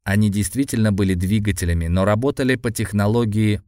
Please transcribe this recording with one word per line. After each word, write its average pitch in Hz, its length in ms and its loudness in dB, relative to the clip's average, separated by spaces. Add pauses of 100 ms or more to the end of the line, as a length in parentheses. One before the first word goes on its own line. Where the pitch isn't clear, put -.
Они 104 240 2
действительно 107 640 0
были 95 220 0
двигателями, 90 720 0
но 92 180 2
работали 127 500 0
по 120 160 -4
технологии 107 960 0